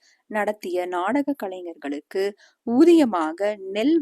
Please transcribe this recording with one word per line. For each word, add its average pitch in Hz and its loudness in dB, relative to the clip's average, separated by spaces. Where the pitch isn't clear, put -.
நடத்திய 202 -4
நாடக 208 -2
கலைஞர்களுக்கு 180 -8
ஊதியமாக 214 4
நெல் 240 2